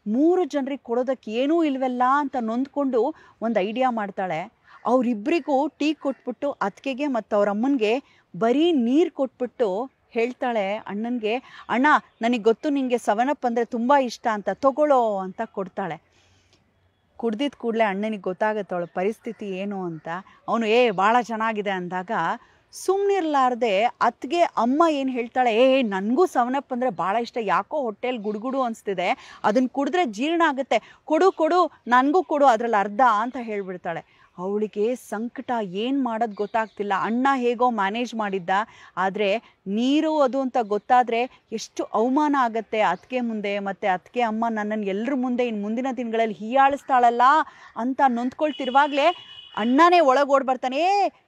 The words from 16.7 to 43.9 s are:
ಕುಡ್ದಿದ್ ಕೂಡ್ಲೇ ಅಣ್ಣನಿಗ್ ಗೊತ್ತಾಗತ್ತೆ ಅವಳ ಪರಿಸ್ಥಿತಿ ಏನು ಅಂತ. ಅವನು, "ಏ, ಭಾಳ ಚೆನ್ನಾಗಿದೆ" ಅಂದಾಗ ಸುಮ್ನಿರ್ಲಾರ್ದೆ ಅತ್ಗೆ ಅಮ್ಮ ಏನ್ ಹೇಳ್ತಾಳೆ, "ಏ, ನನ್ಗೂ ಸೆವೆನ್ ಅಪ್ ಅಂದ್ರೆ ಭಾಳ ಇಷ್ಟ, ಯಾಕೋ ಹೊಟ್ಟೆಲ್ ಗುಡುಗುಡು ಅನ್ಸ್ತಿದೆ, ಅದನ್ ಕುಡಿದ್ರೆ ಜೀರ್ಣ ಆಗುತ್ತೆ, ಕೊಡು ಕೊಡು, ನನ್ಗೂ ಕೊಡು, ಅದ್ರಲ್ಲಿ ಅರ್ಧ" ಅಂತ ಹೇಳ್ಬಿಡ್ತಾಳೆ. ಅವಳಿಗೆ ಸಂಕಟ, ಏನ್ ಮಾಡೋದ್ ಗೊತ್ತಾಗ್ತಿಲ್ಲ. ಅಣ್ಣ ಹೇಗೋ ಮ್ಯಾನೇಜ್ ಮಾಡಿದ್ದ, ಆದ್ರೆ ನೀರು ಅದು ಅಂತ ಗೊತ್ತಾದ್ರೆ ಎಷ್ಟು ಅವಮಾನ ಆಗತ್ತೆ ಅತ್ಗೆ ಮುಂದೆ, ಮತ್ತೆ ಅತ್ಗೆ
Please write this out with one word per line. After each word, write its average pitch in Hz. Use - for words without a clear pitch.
ಕುಡ್ದಿದ್ 233
ಕೂಡ್ಲೇ 226
ಅಣ್ಣನಿಗ್ 208
ಗೊತ್ತಾಗತ್ತೆ 196
ಅವಳ 175
ಪರಿಸ್ಥಿತಿ 208
ಏನು 190
ಅಂತ. 165
ಅವನು, 226
"ಏ, 233
ಭಾಳ 196
ಚೆನ್ನಾಗಿದೆ" 220
ಅಂದಾಗ 185
ಸುಮ್ನಿರ್ಲಾರ್ದೆ 277
ಅತ್ಗೆ 247
ಅಮ್ಮ 269
ಏನ್ 269
ಹೇಳ್ತಾಳೆ, 240
"ಏ, 262
ನನ್ಗೂ 220
ಸೆವೆನ್ 254
ಅಪ್ 277
ಅಂದ್ರೆ 247
ಭಾಳ 185
ಇಷ್ಟ, 240
ಯಾಕೋ 202
ಹೊಟ್ಟೆಲ್ 240
ಗುಡುಗುಡು 214
ಅನ್ಸ್ತಿದೆ, 214
ಅದನ್ 240
ಕುಡಿದ್ರೆ 349
ಜೀರ್ಣ 277
ಆಗುತ್ತೆ, 262
ಕೊಡು 339
ಕೊಡು, 320
ನನ್ಗೂ 277
ಕೊಡು, 285
ಅದ್ರಲ್ಲಿ 233
ಅರ್ಧ" 208
ಅಂತ 254
ಹೇಳ್ಬಿಡ್ತಾಳೆ. 190
ಅವಳಿಗೆ 208
ಸಂಕಟ, 233
ಏನ್ 220
ಮಾಡೋದ್ 226
ಗೊತ್ತಾಗ್ತಿಲ್ಲ. 202
ಅಣ್ಣ 233
ಹೇಗೋ 247
ಮ್ಯಾನೇಜ್ 220
ಮಾಡಿದ್ದ, 196
ಆದ್ರೆ 196
ನೀರು 285
ಅದು 269
ಅಂತ 262
ಗೊತ್ತಾದ್ರೆ 233
ಎಷ್ಟು -
ಅವಮಾನ 277
ಆಗತ್ತೆ 226
ಅತ್ಗೆ 196
ಮುಂದೆ, 208
ಮತ್ತೆ 202
ಅತ್ಗೆ 185